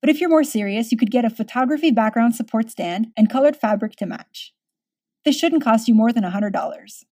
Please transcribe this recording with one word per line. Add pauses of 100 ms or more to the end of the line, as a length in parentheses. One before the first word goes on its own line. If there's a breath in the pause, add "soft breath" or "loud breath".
But
if
you're
more
serious,
you
could
get
a
photography
background
support
stand
and
colored
fabric
to
match. (720)
This
shouldn't
cost
you
more
than
a
hundred
dollars. (100)